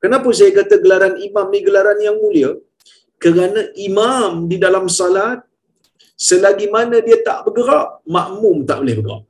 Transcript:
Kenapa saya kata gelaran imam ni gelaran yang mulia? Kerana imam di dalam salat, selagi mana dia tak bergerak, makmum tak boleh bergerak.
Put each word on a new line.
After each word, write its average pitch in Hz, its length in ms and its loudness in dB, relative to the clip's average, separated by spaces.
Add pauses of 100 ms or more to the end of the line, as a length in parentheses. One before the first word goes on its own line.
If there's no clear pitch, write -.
Kenapa 254 240 0 (100)
saya 196 220 6
kata 202 240 4
gelaran 190 300 4 (140)
imam 202 260 -4
ni 202 140 0
gelaran 196 300 2 (100)
yang 214 160 -2
mulia? 160 280 0 (720)
Kerana 180 380 2 (260)
imam 202 640 -2
di 190 140 -4
dalam 190 200 2
salat, 190 540 -2 (880)
selagi 196 480 2
mana 233 320 0
dia 226 100 6 (100)
tak 202 200 -4
bergerak, 240 580 -2 (100)
makmum 190 420 0 (120)
tak 135 120 -2
boleh 123 180 -2
bergerak. 104 300 -10